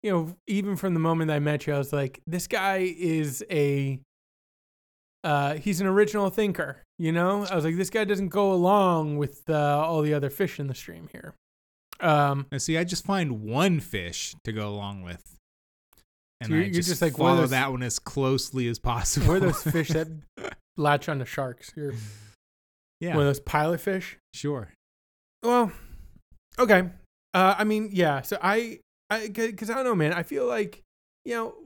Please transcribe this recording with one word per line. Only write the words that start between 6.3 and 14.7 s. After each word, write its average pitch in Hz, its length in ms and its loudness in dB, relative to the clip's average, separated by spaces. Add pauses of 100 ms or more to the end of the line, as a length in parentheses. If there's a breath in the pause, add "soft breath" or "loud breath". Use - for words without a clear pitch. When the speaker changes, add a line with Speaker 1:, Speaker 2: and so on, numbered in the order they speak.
Speaker 1:
thinker," 180 540 -2 (160)
you 160 100 0
know? 185 400 2
I 190 60 0
was 151 80 2
like, 165 120 0
"This 185 140 -2
guy 220 140 0
doesn't 196 240 0
go 196 240 2
along 175 640 4
with, 143 340 -4
uh, 156 40 4 (300)
all 160 180 0
the 151 120 2
other 139 160 0
fish 170 300 -4
in 139 80 -4
the 131 60 -6
stream 165 360 -16
here." - 240 -18 (640)
Um, 143 540 2
Speaker 2:
Now, 139 60 -4
see, 160 200 0
I 175 60 0
just 175 200 -6
find 151 380 -2
one 151 380 2
fish - 640 -8
to 113 80 -6
go 107 160 -4
along 101 340 -8